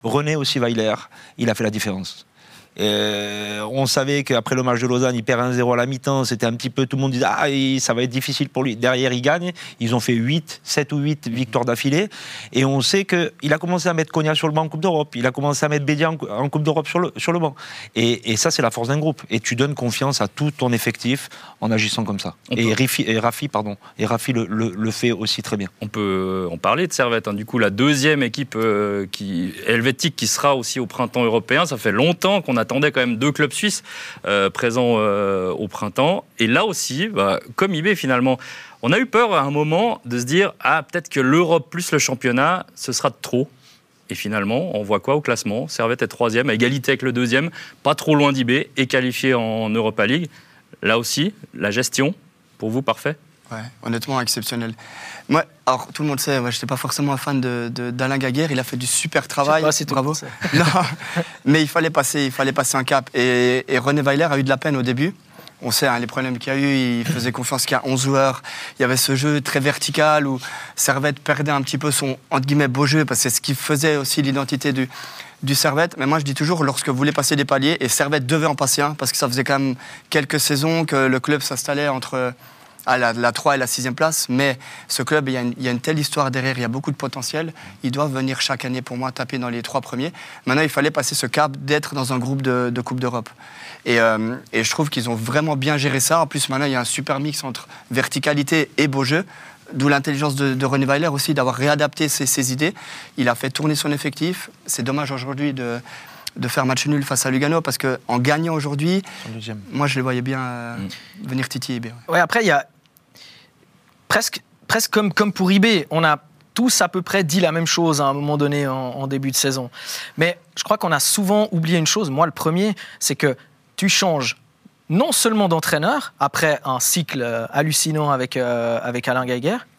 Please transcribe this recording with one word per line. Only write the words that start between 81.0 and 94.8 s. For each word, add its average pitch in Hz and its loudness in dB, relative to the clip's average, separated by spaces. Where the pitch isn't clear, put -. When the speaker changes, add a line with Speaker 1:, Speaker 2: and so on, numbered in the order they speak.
Speaker 3:
le 131 2
club 147 0
s'installait 143 -2
entre, 127 -4
à 127 4
la, 117 4
la 120 2
trois 143 2
et - -2
la 127 0
sixième 123 -4
place, 160 0
mais 131 2
ce - -4
club, 147 2
il 127 -2
y 131 -2
a 123 -2
une, 120 -2
il 127 -6
y 127 0
a 123 0
une 120 -2
telle 156 -2
histoire 143 0
derrière, 131 -2
il 127 -6
y 120 0
a 117 -2
beaucoup 139 -4
de 135 -4
potentiel, 151 -6
ils 131 -2
doivent 143 -2
venir 131 -2
chaque 131 -2
année 127 -4
pour 131 -10
moi 127 -4
taper 127 -6
dans 123 -4
les 120 -4
trois 135 -4
premiers. 135 -6
Maintenant, 135 2
il 151 4
fallait 143 0
passer 147 -2
ce 139 -2
cap 143 0
d'être 143 -2
dans 131 -2
un 127 0
groupe 135 -2
de, 123 0
de 120 -2
Coupe 127 -6
d'Europe. 120 -4
Et, 120 4
euh, 113 4
et 113 2
je 113 0
trouve 151 0